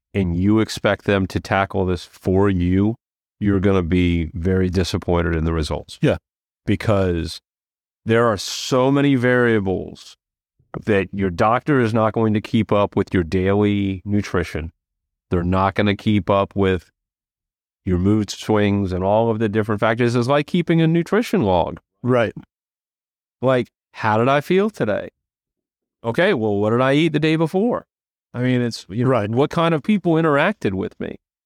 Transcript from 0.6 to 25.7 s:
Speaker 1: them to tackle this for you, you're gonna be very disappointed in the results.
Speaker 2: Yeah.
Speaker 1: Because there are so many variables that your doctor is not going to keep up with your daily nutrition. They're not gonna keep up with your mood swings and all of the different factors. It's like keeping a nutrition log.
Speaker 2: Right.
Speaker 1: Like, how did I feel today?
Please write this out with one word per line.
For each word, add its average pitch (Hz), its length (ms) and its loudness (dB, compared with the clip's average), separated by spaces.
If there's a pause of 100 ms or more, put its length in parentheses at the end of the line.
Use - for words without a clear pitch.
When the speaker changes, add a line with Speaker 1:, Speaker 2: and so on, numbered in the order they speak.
Speaker 1:
them 98 220 2
to - 120 -6
tackle 98 460 -2
this 92 200 -4
for 98 440 0
you, 95 460 0 (460)
you're 101 200 0
gonna 98 220 2
be 87 500 0
very 92 360 0
disappointed 85 640 -2
in 80 120 -2
the 82 80 -2
results. 78 480 -6
Speaker 2:
Yeah. 107 160 2 (480)
Speaker 1:
Because 92 720 -2 (640)
there 117 220 2
are 110 100 2
so 131 560 -2
many 139 240 2
variables 117 1000 0 (680)
that 98 280 2
your 98 160 -2
doctor 117 500 0
is 113 140 0
not 110 180 2
going 110 220 0
to 107 80 0
keep 107 320 0
up 104 240 0
with - 160 -2
your 92 100 2
daily 98 800 0
nutrition. 98 720 -4 (560)
They're 87 140 0
not 95 320 0
gonna 104 200 2
keep 104 340 0
up 98 240 0
with 95 380 0 (920)
your 90 120 0
mood 101 320 0
swings 101 640 0
and 92 140 -4
all 113 260 2
of 110 80 -2
the 113 80 0
different 104 320 -2
factors. 117 380 0
It's 120 100 0
like 147 200 0
keeping 165 340 0
a 160 60 4
nutrition 170 560 0
log. 87 360 0 (240)
Speaker 2:
Right. 120 300 0 (1080)
Speaker 1:
Like, 127 280 0 (240)
how 110 240 0
did 117 100 2
I 143 140 2
feel 190 280 0
today? 95 400 -4 (920)